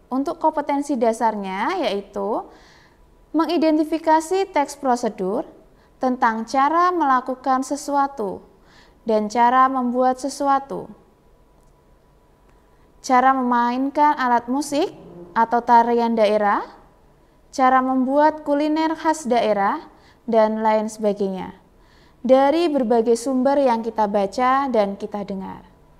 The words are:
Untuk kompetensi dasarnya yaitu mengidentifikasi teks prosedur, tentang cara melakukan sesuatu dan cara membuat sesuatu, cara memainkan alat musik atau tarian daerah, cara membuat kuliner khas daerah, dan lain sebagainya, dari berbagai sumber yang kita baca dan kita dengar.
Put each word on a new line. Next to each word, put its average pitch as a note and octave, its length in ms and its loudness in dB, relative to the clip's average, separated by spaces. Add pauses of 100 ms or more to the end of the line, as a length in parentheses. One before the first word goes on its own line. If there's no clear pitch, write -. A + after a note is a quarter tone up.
Untuk C#4 320 -4
kompetensi D4 560 -2
dasarnya A3+ 880 -2
yaitu G3+ 640 -6 (880)
mengidentifikasi D#4+ 1120 0
teks C#4+ 320 -4
prosedur, A#3+ 640 -2 (560)
tentang A#3 480 -2
cara D#4 400 2
melakukan C4 800 -2
sesuatu C#4 720 -4 (640)
dan G#3+ 240 0
cara B3 400 4
membuat B3+ 480 0
sesuatu, C4+ 720 -4 (2000)
cara C4 320 4
memainkan C4 800 0
alat B3 340 0
musik D4 460 -2 (400)
atau A#3 320 0
tarian A#3 480 4
daerah, G#3+ 480 2 (880)
cara C4 320 4
membuat C4+ 640 2
kuliner D4+ 480 0
khas D#4+ 320 -2
daerah, G#3+ 640 0 (400)
dan A3 320 2
lain A3 260 0
sebagainya, G3 680 -4 (640)
dari C#4 480 4
berbagai A#3+ 480 2
sumber C4+ 420 0
yang B3 220 2
kita A3 260 -4
baca B3 640 0
dan G#3 260 0
kita G3+ 300 -10
dengar. F#3+ 400 -12 (360)